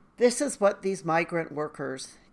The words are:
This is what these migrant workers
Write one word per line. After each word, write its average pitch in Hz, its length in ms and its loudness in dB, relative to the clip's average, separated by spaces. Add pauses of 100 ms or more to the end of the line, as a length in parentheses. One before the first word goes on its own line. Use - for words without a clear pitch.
(180)
This 240 240 4
is 285 180 -2
what 202 220 2
these 185 240 -4
migrant 165 460 0
workers 143 640 -8 (160)